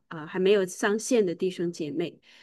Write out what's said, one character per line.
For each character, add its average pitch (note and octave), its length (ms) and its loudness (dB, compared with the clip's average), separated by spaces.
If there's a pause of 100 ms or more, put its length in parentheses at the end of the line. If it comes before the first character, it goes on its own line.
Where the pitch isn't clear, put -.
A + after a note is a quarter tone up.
啊， D#3 180 -12
还 E3+ 140 -8
没 F#3 140 4
有 G3 120 4
上 G3+ 320 0
线 A3 300 2
的 E3+ 80 -2
弟 F#3 160 -2
兄 F3 220 -2
姐 D3+ 180 -6
妹， D#3 300 -4 (220)